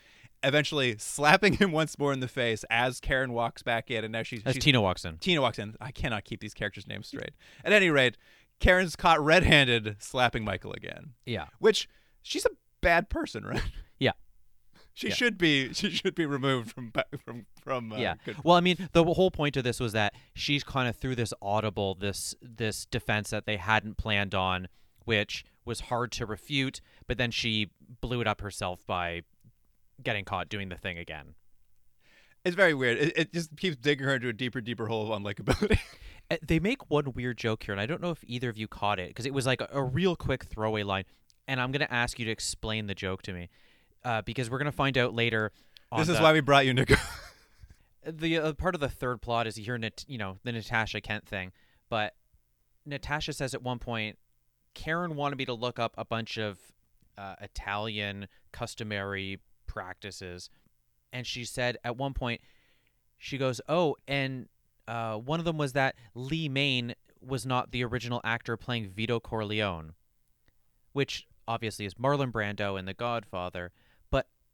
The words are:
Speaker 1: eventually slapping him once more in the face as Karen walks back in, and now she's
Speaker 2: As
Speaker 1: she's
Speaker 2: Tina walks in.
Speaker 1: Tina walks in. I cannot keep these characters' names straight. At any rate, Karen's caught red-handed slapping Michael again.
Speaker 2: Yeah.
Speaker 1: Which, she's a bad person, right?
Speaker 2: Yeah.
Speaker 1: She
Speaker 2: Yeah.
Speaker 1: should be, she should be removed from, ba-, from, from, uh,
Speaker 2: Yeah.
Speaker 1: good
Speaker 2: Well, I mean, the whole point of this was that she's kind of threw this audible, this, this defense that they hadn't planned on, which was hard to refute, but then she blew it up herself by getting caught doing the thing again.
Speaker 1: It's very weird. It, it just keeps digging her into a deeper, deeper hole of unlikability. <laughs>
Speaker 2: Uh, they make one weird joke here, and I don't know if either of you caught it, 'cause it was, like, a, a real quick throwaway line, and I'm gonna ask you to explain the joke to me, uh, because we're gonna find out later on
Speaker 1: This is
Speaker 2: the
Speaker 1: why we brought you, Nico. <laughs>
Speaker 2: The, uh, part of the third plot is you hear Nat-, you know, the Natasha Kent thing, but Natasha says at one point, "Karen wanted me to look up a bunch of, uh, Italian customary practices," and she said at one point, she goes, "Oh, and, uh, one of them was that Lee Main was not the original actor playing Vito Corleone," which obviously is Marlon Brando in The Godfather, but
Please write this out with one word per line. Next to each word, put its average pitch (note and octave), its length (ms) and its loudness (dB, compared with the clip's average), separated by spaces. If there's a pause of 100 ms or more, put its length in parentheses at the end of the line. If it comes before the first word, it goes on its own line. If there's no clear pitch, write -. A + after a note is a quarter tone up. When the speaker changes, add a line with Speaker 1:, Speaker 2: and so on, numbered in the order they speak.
(420)
Speaker 1:
eventually C3+ 560 2
slapping D#3 600 4
him G3 160 4
once D#3 260 0
more C#3+ 140 2
in C3 80 -2
the B2+ 80 -4
face A#2 400 0
as B2 320 0
Karen C3 320 0
walks A#2 280 -2
back A#2 300 -2
in, A2 140 -2
and A2 80 -8
now A2+ 100 -4
she's A2+ 220 -8
Speaker 2:
As C3 100 2
Speaker 1:
she's B2+ 80 -4
Speaker 2:
Tina C3+ 160 8
walks F#2 240 2
in. E2 140 -8
Speaker 1:
Tina F3 240 2
walks A#2 180 0
in. G#2+ 220 -8
I A#2 100 -10
cannot A2+ 320 -4
keep - 160 -10
these G#2+ 140 -12
characters' G2+ 340 -6
names G2+ 200 -10
straight. - 240 -10 (340)
At F#3+ 80 4
any F#3+ 160 8
rate, C3 260 6 (460)
Karen's F#3 340 4
caught E3 260 6
red-handed C#3 800 6
slapping A#2+ 460 0
Michael G2+ 260 -4
again. - 400 -12 (140)
Speaker 2:
Yeah. G2+ 220 -6 (120)
Speaker 1:
Which, - 300 4 (320)
she's - 240 -6
a - 60 2 (280)
bad E3+ 300 4
person, A#2 360 -6
right? A2+ 160 -2 (380)
Speaker 2:
Yeah. A#2+ 140 4 (800)
Speaker 1:
She A#3+ 160 -6
Speaker 2:
Yeah. - 60 0
Speaker 1:
should A#3 220 2
be, C#3+ 360 4
she G3+ 160 -2
should - 260 -2
be E3 100 2
removed C3 460 0
from, A#2 200 -12
ba-, A2+ 120 0 (140)
from, A#2+ 280 -14 (160)
from, B2 300 -4
uh, G#2+ 60 -6
Speaker 2:
Yeah. G2+ 260 0
Speaker 1:
good - 180 -8
Speaker 2:
Well, E3 140 8
I F3 60 8
mean, F3+ 320 2
the E3+ 100 8
whole F3 280 4
point C#3+ 260 0
of B2 80 0
this A#2+ 160 0
was A#2 100 0
that G#2 220 2 (200)
she's C#3+ 300 0
kind B2+ 240 0
of A2 80 -2
threw C3 200 -2
this A2+ 260 0
audible, G2+ 540 0
this, G2 460 -4
this A2+ 440 -4
defense G#2+ 460 -2
that G#2+ 140 -4
they G#2+ 120 0
hadn't G#2+ 400 0
planned G2+ 360 0
on, F#2 360 0 (340)
which G#2+ 400 0 (220)
was A#2 160 -6
hard A#2+ 320 -2
to A#2+ 120 -4
refute, C3+ 540 -2 (280)
but B2 100 -2
then A#2+ 140 0
she G#2+ 400 0 (300)
blew A#2+ 200 -2
it A2 60 2
up G#2 120 0
herself G2 480 -6
by F2 360 -4 (800)
getting G#2 220 -4
caught F2+ 240 -4
doing G2 200 -6
the F2 80 -10
thing F2+ 200 -8
again. D2+ 380 -12 (1080)
Speaker 1:
It's F3 100 0
very F3+ 180 6
weird. B2+ 240 2
It, D3+ 200 2
it D#3+ 160 0
just D#3+ 240 -6
keeps E3+ 180 -2
digging C3+ 320 0
her C#3 80 4
into B2 140 -2
a A2+ 40 -2
deeper, B2 280 -4
deeper A2 260 -4
hole A2 240 0
of G2+ 100 -2
unlikability. G#2 600 0
<laughs> - 60 -18 (420)
Speaker 2:
Uh, E3+ 140 0
they E3 140 2
make G#3+ 320 -2
one D3 220 2
weird B2 260 -4
joke A2 240 -2
here, G#2+ 80 -8
and G2+ 100 -2
I G#2+ 60 -2
don't D#3+ 160 -6
know F3 80 -2
if - 160 -8
either B2 220 -4
of G#2+ 80 -6
you A2 100 -6
caught G2+ 320 0
it, F2 160 -8
'cause A2 100 -8
it B2+ 80 -4
was, C3 140 2
like, B2+ 140 2
a, - 100 -4
a C#3 120 0
real E3 320 2
quick - 280 -2
throwaway A2 400 -2
line, G2 220 -2 (420)
and C3 120 -2
I'm B2+ 120 0
gonna C#3+ 180 0
ask A#2+ 300 -2
you A#2 60 -4
to A2 60 -2
explain A2 540 -4
the G2+ 80 -4
joke F#2+ 300 -4
to G2 100 -8
me, F2 160 -10 (540)
uh, A2+ 180 0
because A#2 260 -4
we're B2+ 120 -4
gonna D3 120 -2
find C3+ 240 2
out A#2+ 200 4
later A2+ 360 2 (400)
on A#2+ 100 2
Speaker 1:
This D#3 80 4
is E3+ 80 4
Speaker 2:
the E3 40 8
Speaker 1:
why D#3+ 100 10
we D#3 100 8
brought C#3 260 6
you, B2+ 80 4
Nico. B2 200 6
<laughs> - 1080 -10
Speaker 2:
The, E3 320 0
uh, D#3 160 2
part F3+ 220 -2
of D3+ 60 -2
the C3+ 80 0
third B2 340 -4
plot A#2 240 2
is G#2+ 100 -8
you G#2+ 80 -10
hear B2 140 -4
Nat-, - 280 -6
you C3 120 -8
know, G2 240 -6
the B2 80 -4
Natasha A2+ 500 -2
Kent G#2+ 260 -6
thing, F#2 240 -6 (380)
but G#2+ 240 0 (720)
Natasha D3 480 -6
says C3+ 220 -6
at B2+ 80 -8
one B2 160 -4
point, A2 400 -6 (560)
"Karen E3 400 -4
wanted C#3+ 240 -2
me C3 60 -2
to B2+ 80 -4
look A#2+ 260 -4
up A#2 180 -2
a A2 80 -8
bunch A2+ 320 -6
of, G#2 220 -4 (580)
uh, G2 240 -12
Italian G2+ 880 -6 (240)
customary G2 880 -6 (260)
practices," F#2 840 -12 (600)
and B2 140 -8
she B2 180 -8
said B2 400 -2
at A#2+ 140 -6
one C3+ 160 -4
point, A#2+ 260 -4 (800)
she - 200 -8
goes, C3 300 0
"Oh, D#3 280 2 (120)
and, C3+ 400 -4 (400)
uh, A2+ 300 -4
one C#3+ 220 -2
of E3 60 -4
them E3 120 0
was C#3+ 160 0
that C3+ 220 2 (200)
Lee D3 340 -4
Main C3 460 0 (260)
was B2+ 240 -6
not B2+ 260 0
the B2 120 -2
original A#2+ 400 -4
actor A#2 340 -2
playing A2+ 320 -6
Vito A2+ 300 -2
Corleone," G2+ 760 -4 (1000)
which - 340 -4 (200)
obviously A2 380 -4
is F#2+ 100 -8
Marlon C3+ 360 0
Brando G2+ 480 -2
in F#2 60 -10
The F#2+ 80 -8
Godfather, F#2 800 -6 (380)
but C3+ 180 0 (260)